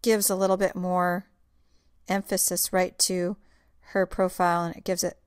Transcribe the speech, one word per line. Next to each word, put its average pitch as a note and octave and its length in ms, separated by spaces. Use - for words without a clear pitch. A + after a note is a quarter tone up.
gives A3 260
a F#3+ 60
little F#3+ 220
bit G3 180
more F3+ 500
emphasis F#3 640
right F#3 280
to F3+ 360
her F#3+ 120
profile, F3+ 580
and E3+ 120
it - 80
gives F3+ 200
it F3 240